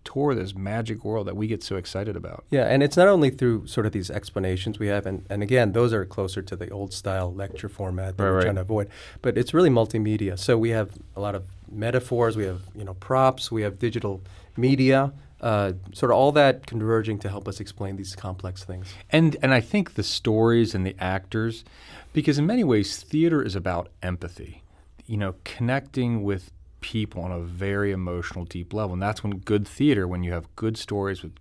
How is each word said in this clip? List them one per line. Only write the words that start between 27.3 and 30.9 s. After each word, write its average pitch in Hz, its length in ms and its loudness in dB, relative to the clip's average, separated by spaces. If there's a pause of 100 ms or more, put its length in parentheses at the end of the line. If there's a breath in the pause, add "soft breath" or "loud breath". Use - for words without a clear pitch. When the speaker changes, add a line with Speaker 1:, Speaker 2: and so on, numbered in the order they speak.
Speaker 1:
a 87 80 -6
very 98 500 -2
emotional, 87 540 -4
deep 85 280 -10
level. 104 220 -2
And 92 80 -4
that's 107 200 -2
when 101 160 -4
good 104 280 0
theater, 123 400 2
when 90 160 -4
you 87 100 -2
have 85 140 -6 (100)
good 110 220 -2
stories 98 440 -4